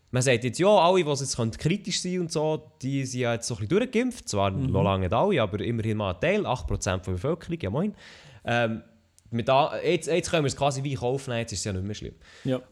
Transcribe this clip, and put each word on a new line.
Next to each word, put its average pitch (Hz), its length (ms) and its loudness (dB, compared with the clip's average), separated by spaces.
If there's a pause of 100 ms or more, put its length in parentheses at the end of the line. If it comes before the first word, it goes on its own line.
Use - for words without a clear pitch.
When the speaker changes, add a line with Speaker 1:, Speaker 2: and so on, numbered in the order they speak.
(100)
Speaker 1:
Man 127 120 2
sagt 123 220 4
jetzt, 120 140 -2
ja, 175 100 4
alle, 185 360 6
die 147 60 -2
jetzt 127 480 -2
kritisch 190 420 -2
sein 180 200 -2
und 170 120 -4
so, 156 480 -2
die 135 240 -2
sind 127 160 -4
ja 117 140 2
jetzt 117 120 -4
so 123 80 -4
ein 95 60 -8
bisschen 110 200 2
durchgeimpft. 247 480 -2
Zwar 196 220 2
Speaker 2:
Mhm. 135 220 -2
Speaker 1:
noch 92 100 4
lange 95 220 4
nicht 92 80 0
alle, 151 300 2
aber 101 180 -2
immerhin 107 380 -2
mal 98 160 0
ein - 60 -12
Teil, 185 260 0
acht 120 200 -2
Prozent 95 400 -2
der 95 60 -2
Bevölkerung, 156 480 -4
ja 95 100 -4
moin. 185 240 -2 (520)
Ähm, 113 360 0 (480)
mit 117 180 -4
da, 135 340 4
jetzt, 170 240 0
jetzt 165 240 0
können 160 140 2
wir 135 40 2
es - 80 -4
quasi 139 280 0
wie 139 80 -4
in 131 60 -4
Kauf 131 280 -2
nehmen, 117 140 -4
jetzt 117 120 -6
ist 101 60 -6
es - 60 -6
ja 107 100 -4
nicht 92 100 -4
mehr 104 100 -6
schlimm. - 200 -12 (300)
Speaker 2:
Ja. 127 280 -2